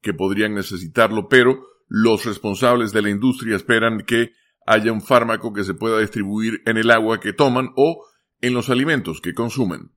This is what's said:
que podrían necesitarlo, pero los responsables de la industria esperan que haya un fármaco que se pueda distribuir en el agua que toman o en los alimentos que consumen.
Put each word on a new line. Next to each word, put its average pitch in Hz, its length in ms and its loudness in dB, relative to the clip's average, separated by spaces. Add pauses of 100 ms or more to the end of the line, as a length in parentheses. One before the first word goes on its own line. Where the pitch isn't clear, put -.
que 101 120 -6
podrían 98 400 -2
necesitarlo, 101 760 -2
pero 131 360 4 (220)
los 110 380 2
responsables 113 680 0
de 110 80 2
la 104 80 0
industria 113 480 -2
esperan 113 500 0
que 117 260 0 (340)
haya 110 260 2
un 107 80 -4
fármaco 113 540 0
que 101 100 -4
se 95 80 -6
pueda 110 260 -2
distribuir 107 680 -4
en 113 100 0
el 113 140 2
agua 113 300 4
que 107 120 -6
toman 127 420 0
o 156 300 2 (380)
en 123 100 0
los 123 160 -4
alimentos 127 540 -2
que 85 100 -8
consumen. 104 640 -4